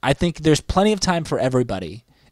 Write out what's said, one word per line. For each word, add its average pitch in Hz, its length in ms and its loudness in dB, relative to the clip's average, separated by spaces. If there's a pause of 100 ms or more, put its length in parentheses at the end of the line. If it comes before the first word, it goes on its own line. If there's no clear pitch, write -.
I 135 100 2
think 175 260 -2
there's 151 220 4
plenty 208 320 2
of 196 80 -4
time 170 240 -2
for 143 140 -2
everybody. 117 680 -2 (280)